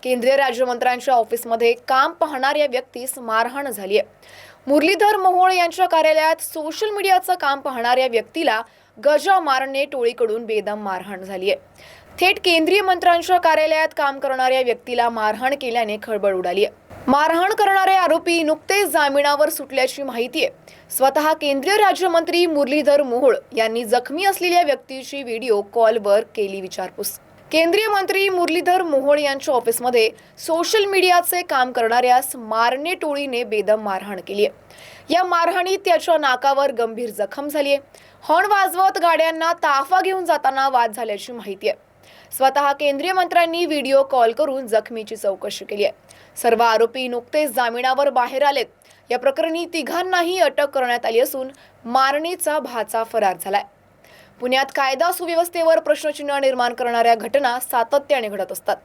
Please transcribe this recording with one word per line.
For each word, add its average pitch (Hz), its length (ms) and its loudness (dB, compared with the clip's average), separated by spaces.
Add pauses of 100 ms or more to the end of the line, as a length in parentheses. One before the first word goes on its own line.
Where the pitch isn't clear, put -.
केंद्रीय 254 320 4
राज्यमंत्र्यांच्या 254 760 0
ऑफिसमध्ये 233 600 0
काम 262 380 0
पाहणाऱ्या 294 580 0
व्यक्तीस 254 480 -8
मारहाण 240 520 -2
झालीय. 208 320 0 (640)
मुरलीधर 392 500 4
मोहोळ 370 340 4
यांच्या 349 360 0
कार्यालयात 311 540 2
सोशल 320 480 -6
मीडियाचं 381 440 0
काम 285 260 -2
पाहणाऱ्या 254 480 0
व्यक्तीला 233 540 -2 (440)
गजा 302 340 4
मारणे 269 460 -2
टोळीकडून 240 600 -2
बेदम 208 340 -4
मारहाण 196 420 -8
झालीय. 190 340 -4 (640)
थेट 381 240 2
केंद्रीय 349 380 4
मंत्र्यांच्या 359 560 2
कार्यालयात 311 500 2 (100)
काम 277 220 -2
करणाऱ्या 262 420 0
व्यक्तीला 240 480 -2
मारहाण 226 520 -2
केल्याने 233 420 -4
खळबळ 202 300 -2
उडालीय. 185 340 -2 (400)
मारहाण 330 460 2
करणारे 392 400 4
आरोपी 339 500 2
नुकतेच 320 440 0
जामिनावर 285 640 2
सुटल्याची 269 540 -4
माहिती 247 420 -4
आहे. - 80 -4 (440)
स्वतः 302 360 2
केंद्रीय 294 400 0
राज्यमंत्री 349 720 2
मुरलीधर 285 560 2
मोहोळ 254 340 2 (200)
यांनी 226 300 -2
जखमी 254 400 -2
असलेल्या 349 380 2
व्यक्तीची 277 600 -4
व्हिडिओ 226 380 -2
कॉलवर 220 600 2 (140)
केली 196 260 -6
विचारपूस. 185 580 -10 (320)
केंद्रीय 339 360 2
मंत्री 392 420 0
मुरलीधर 349 520 0
मोहोळ 294 380 2
यांच्या 277 340 -2
ऑफिसमध्ये 240 560 0 (280)
सोशल 339 480 0
मीडियाचे 359 560 2
काम 262 300 -2
करणाऱ्यास 247 640 2
मारणे 247 580 -2
टोळीने 285 500 -4
बेदम 214 380 0
मारहाण 196 460 -6
केली 202 180 0
आहे. - 240 -8 (440)
या 349 100 2
मारहाणीत 359 600 0
त्याच्या 330 320 2
नाकावर 277 540 0
गंभीर 226 380 -4
जखम 208 380 -6
झाली 285 260 0
आहे. 277 60 0 (420)
हॉर्न 370 300 2
वाजवत 381 500 2
गाड्यांना 330 520 2
ताफा 320 480 0
घेऊन 381 240 -2
जाताना 277 440 0
वाद 233 220 2
झाल्याची 220 400 -8
माहिती 208 380 -6
आहे. - 80 -4 (600)
स्वतः 277 340 2
केंद्रीय 285 420 -2
मंत्र्यांनी 339 520 2
व्हिडिओ 277 380 2
कॉल 254 280 2
करून 269 360 -2
जखमीची 220 480 -4
चौकशी 202 500 -6
केली 202 180 -4
आहे. - 100 0 (480)
सर्व 226 220 4
आरोपी 233 440 2
नुकतेच 247 440 -2
जामिनावर 254 580 0
बाहेर 254 340 0
आलेत. 277 220 0 (460)
या 247 80 -2
प्रकरणी 320 540 -2
तिघांनाही 349 640 -2
अटक 285 300 2
करण्यात 240 360 -2
आली 226 140 0
असून 262 280 -2 (380)
मारणीचा 294 760 -2
भाचा 233 440 -6
फरार 214 320 0 (100)
झालाय. 196 180 -2 (760)
पुण्यात 254 260 0 (100)
कायदा 269 360 0
सुव्यवस्थेवर 339 680 0
प्रश्नचिन्ह 294 600 -4
निर्माण 254 340 0
करणाऱ्या 233 420 2
घटना 240 440 -2
सातत्याने 254 680 0
घडत 196 220 -6
असतात. 196 340 -4